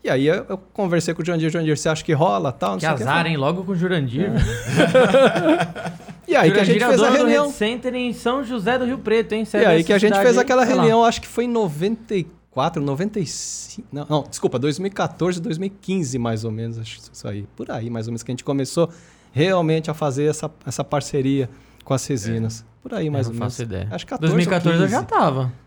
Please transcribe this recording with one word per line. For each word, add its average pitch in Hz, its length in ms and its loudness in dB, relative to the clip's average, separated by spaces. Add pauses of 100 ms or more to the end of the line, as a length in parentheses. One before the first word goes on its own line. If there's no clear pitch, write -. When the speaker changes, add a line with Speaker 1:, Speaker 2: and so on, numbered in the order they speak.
Speaker 1:
e 202 60 -2
aí 135 160 2
eu, 185 200 0
eu 190 120 -8 (160)
conversei 170 400 0
com 165 80 -6
o - 20 -4
Jurandir, 165 240 -2
"Jurandir, 156 260 0
você 156 140 -2
acha 156 160 -2
que 165 80 0
rola?" 165 400 2
Tal, 196 200 -4
não 190 60 -4
Speaker 2:
Que 151 60 -4
Speaker 1:
sei 160 80 0
o 139 60 0
quê. 107 40 -6
Speaker 2:
azar, 135 120 0
Speaker 1:
Eu 170 40 2
falei, 165 140 0
Speaker 2:
hein? 151 60 -2
Logo 170 260 -2
com 196 80 -6
o 185 40 -2
Jurandir, 165 500 -2
Speaker 1:
É. - 20 -2
Speaker 2:
velho. 226 120 0
Speaker 1:
<laughs> - 600 2 (1300)
E 349 80 2
aí - 160 6
que 208 80 4
a 196 40 4
gente 196 140 4
Speaker 2:
Jurandir - 40 2
é 240 40 2
o - 40 4
Speaker 1:
fez 233 100 6
a 220 60 6
Speaker 2:
dono 254 120 4
do 294 60 4
Speaker 1:
reunião. 285 220 4
Speaker 2:
Rede 277 100 -6
Center 240 380 -2
em 247 180 -4
São 254 320 -2
José 233 340 -2
do 254 60 0
Rio 254 140 -2
Preto, 220 340 0
hein? 220 120 -2
Você 208 140 -2
Speaker 1:
E 202 60 6
Speaker 2:
é - 20 6
Speaker 1:
aí 170 120 6
Speaker 2:
dessa 170 80 2
Speaker 1:
que 214 60 2
a 202 60 6
gente 202 120 4
Speaker 2:
cidade - 140 2
Speaker 1:
fez 240 140 6
Speaker 2:
aí? 240 60 4
Speaker 1:
aquela 254 180 4
Speaker 2:
Olha 233 120 2
lá. - 80 4
Speaker 1:
reunião, 226 220 6
acho 226 160 2
que - 60 -16
foi 233 180 -4
em 247 40 -2
noventa 214 680 -2
e 175 120 -2 (240)
quatro, 151 320 -2
noventa 165 360 -2
e 170 80 -2
cinco, - 680 -12
não, 143 160 -8
não, 151 200 2
desculpa, 160 300 -2
dois 143 200 0
mil 190 100 -4
e - 60 -4
quatorze, 180 460 -2
dois 165 180 -6
mil 190 80 -4
e 196 40 -4
quinze, 160 480 -4
mais 113 260 -2
ou 113 80 -4
menos, 113 260 -8
acho 113 220 -12
que - 120 -20
isso - 140 -16
aí. 101 200 -8 (100)
Por - 140 -12
aí, 117 200 -8
mais 113 160 -6
ou 117 60 -6
menos, 117 100 -8
que - 80 -10
a 127 40 -4
gente - 100 -12
começou 143 460 -2 (420)
realmente 160 580 0
a 151 40 -4
fazer 143 300 -2
essa, 151 260 -2 (160)
essa 135 180 -6
parceria 139 640 -2 (360)
com 135 100 -2
as 127 120 -4
resinas. 113 540 -4
Speaker 3:
É. - 100 -20 (120)
Speaker 1:
Por 240 120 -12
aí, 165 160 -4
mais 110 160 0
Speaker 2:
Eu 113 60 -6
Speaker 1:
ou 117 60 -6
Speaker 2:
não 120 80 -4
faço 127 160 -8
Speaker 1:
menos. 113 120 -8
Speaker 2:
ideia. 95 200 -6
Speaker 1:
Acho - 120 -10
que - 60 -10
quatorze 160 200 0
ou - 40 4
Speaker 2:
Dois 175 100 4
mil 185 60 0
e 180 80 2
quatorze 170 220 2
eu 190 60 2
já 220 160 0
Speaker 1:
quinze. - 40 -12
Speaker 2:
tava. 135 440 0 (140)